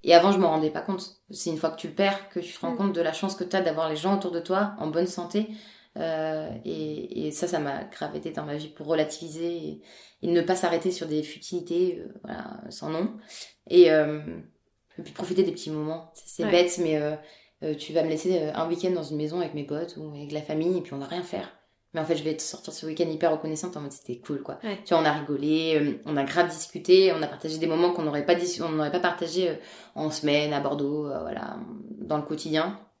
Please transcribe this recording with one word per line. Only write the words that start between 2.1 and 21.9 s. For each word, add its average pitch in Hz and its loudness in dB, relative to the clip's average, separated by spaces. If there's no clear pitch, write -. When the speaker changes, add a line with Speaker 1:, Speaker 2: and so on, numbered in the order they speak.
Speaker 1:
que 180 -4
tu - -12
te - -16
rends 254 -4
Speaker 2:
Mm. 240 -4
Speaker 1:
compte 196 2
de 170 0
la 156 0
chance 190 -4
que 180 -4
t'as 185 0
d'avoir 160 0
les 156 -2
gens 190 2
autour 185 -2
de 170 -2
toi 196 0
en 156 -4
bonne 170 2
santé. 202 -4
Euh, 156 -2
et, 156 -6
et 151 -2
ça, 160 -2
ça 175 0
m'a 143 -4
grave - -8
aidé 156 -6
dans 151 -6
ma 147 -6
vie 151 -8
pour 151 -14
relativiser 160 -2
et, 151 -8
et 180 -2
ne 170 6
pas 180 2
s'arrêter 170 2
sur 175 -6
des 151 0
futilités, 175 -2
euh, - -12
voilà, - -10
sans - -8
nom. 165 -2
Et, 170 12
euh, 151 4
et 160 -12
puis - -16
profiter 180 0
des 180 4
petits - -10
moments. 156 -6
C'est, - -20
c'est - 0
Speaker 2:
Ouais. - 0
Speaker 1:
bête, 175 6
mais, 156 2
euh, 151 0
euh, 156 -2
tu 151 -12
vas 160 4
me 160 2
laisser, 170 2
euh, 151 -2
un 165 0
week-end 175 0
dans 170 0
une 151 -6
maison 151 -2
avec 156 -4
mes 147 -6
potes 151 -6
ou 151 -10
avec 147 -10
la 151 -4
famille 165 0
et - 0
puis - -10
on 139 -6
va 139 -8
rien 175 -6
faire. 185 -8